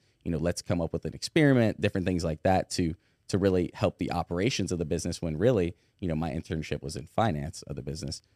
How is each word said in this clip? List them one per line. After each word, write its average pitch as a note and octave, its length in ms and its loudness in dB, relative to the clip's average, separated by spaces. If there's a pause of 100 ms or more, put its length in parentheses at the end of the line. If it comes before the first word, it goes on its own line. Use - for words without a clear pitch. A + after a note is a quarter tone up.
(240)
You E2+ 60 -4
know, D#2+ 80 0
let's E2+ 240 0
come F2 180 -2
up D#2+ 120 -2
with E2 140 -4
an - 80 -8
experiment," C3 680 4
different G2 260 0
things F2+ 160 0
like D#2+ 200 -2
that F#2+ 300 4
to, E2+ 220 0 (340)
to G2+ 100 2
really F#2 340 4
help - 260 0
the - 140 -2
operations F2+ 600 0
of F2 60 -2
the E2 60 0
business E2+ 380 -4
when D#2+ 160 -2
really, F#2+ 360 2 (260)
you F#2+ 80 -4
know, D#2+ 80 0
my D#2+ 140 -2
internship D#2 520 -6
was C#2+ 140 -8
in C#2+ 100 -10
finance D2+ 560 -2
of C#2+ 140 -10
the C2 60 -8
business. C#2 380 -8 (160)